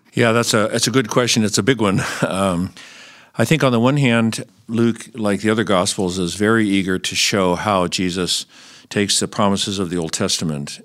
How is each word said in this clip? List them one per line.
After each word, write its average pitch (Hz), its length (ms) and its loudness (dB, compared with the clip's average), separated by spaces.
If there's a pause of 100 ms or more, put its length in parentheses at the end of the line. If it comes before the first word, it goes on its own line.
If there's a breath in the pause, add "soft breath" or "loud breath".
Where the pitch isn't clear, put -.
(140)
Yeah, 120 180 4
that's 117 240 2
a, 107 140 2
that's 120 180 -2
a 117 40 -2
good 123 180 0
question. 117 360 2
It's 101 140 0
a 101 40 2
big 113 160 2
one. 104 220 2 (100)
<laughs> - 160 -8
Um, 92 460 -2 (680 loud breath)
I 113 60 2
think 147 180 2
on 131 80 4
the 117 80 2
one 131 180 2
hand, 117 480 2 (220)
Luke, 117 460 0
like 101 280 -2
the 107 100 2
other 110 120 2
Gospels, 92 540 0
is 85 160 -4
very 107 340 2
eager 95 300 0
to - 180 -6
show 92 380 0
how 92 340 0
Jesus 90 600 -4 (420 loud breath)
takes 101 300 0
the 104 80 -2
promises 101 500 -2
of 87 140 -4
the 87 40 -4
Old 82 160 -4
Testament 78 720 -4